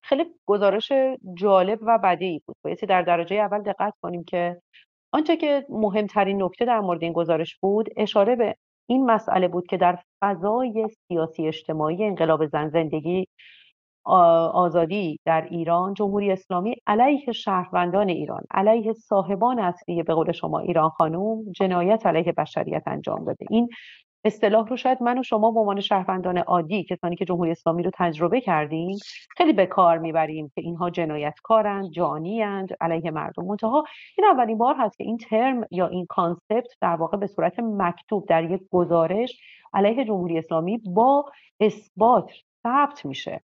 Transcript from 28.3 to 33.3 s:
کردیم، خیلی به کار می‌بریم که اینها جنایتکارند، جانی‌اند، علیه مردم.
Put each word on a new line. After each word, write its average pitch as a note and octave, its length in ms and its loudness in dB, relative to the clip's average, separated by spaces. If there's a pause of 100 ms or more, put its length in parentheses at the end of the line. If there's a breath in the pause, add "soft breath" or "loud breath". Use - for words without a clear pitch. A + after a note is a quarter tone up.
کردیم، E3 560 -2 (340 loud breath)
خیلی E4 220 2
به F#3+ 140 4
کار E3+ 320 4
می‌بریم D#3 560 -4
که - 60 -8
اینها E3+ 300 -6
جنایتکارند، F3 1000 -2
جانی‌اند، F#3 880 -4
علیه E3 300 -2
مردم. D3+ 340 -8